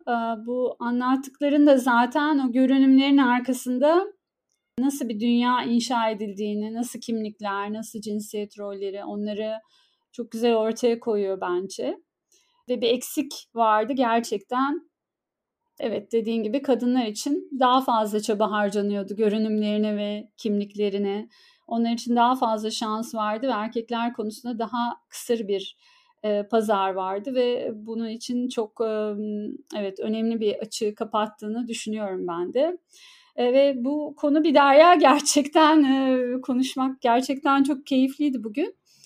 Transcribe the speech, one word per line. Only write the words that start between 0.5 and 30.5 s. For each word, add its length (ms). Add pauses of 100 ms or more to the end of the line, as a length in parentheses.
anlattıkların 880
da 120
zaten 720
o 40
görünümlerin 640
arkasında 920 (720)
nasıl 300
bir 120
dünya 440
inşa 460
edildiğini, 640
nasıl 260
kimlikler, 720
nasıl 280
cinsiyet 580
rolleri, 460
onları 480 (600)
çok 180
güzel 240
ortaya 460
koyuyor 400
bence. 580 (720)
Ve 120
bir 80
eksik 680
vardı 380
gerçekten. 1000 (880)
Evet, 320
dediğin 300
gibi 200
kadınlar 440
için 420 (120)
daha 200
fazla 400
çaba 300
harcanıyordu 680
görünümlerine 800
ve 400
kimliklerine. 920 (380)
Onlar 240
için 260
daha 200
fazla 340
şans 440
vardı 340
ve 40
erkekler 600
konusunda 460
daha 380 (120)
kısır 400
bir, 280 (460)
e, 280
pazar 440
vardı 400
ve 400
bunun 340
için 400
çok, 320
e, 320 (640)
evet, 240
önemli 400
bir 140